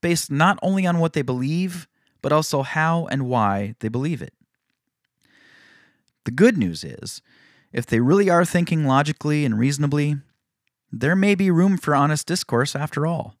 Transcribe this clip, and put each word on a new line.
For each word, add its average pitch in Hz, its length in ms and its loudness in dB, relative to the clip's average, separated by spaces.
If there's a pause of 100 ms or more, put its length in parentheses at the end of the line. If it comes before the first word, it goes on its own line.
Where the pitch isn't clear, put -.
based 170 300 -2
not 170 280 2
only 190 260 -2
on 175 120 0
what 165 140 0
they 151 100 -2
believe, 156 640 -4 (340)
but 147 120 -2
also 151 300 0
how 160 440 -2
and 135 220 -4
why 104 500 0
they 110 100 -4
believe 131 320 -4
it. - 140 -14 (1900)
The - 80 -6
good 202 260 4
news 87 240 -2
is, - 400 -14 (500)
if 120 140 -4
they 117 140 2
really 185 280 4
are 175 160 4
thinking 165 400 0
logically 147 600 0
and 113 140 0
reasonably, 143 580 0 (760)
there 135 260 0
may 202 180 4
be 190 160 2
room 180 280 4
for 151 160 0
honest 143 320 2
discourse 139 480 -2
after 147 320 -4
all. 160 340 -6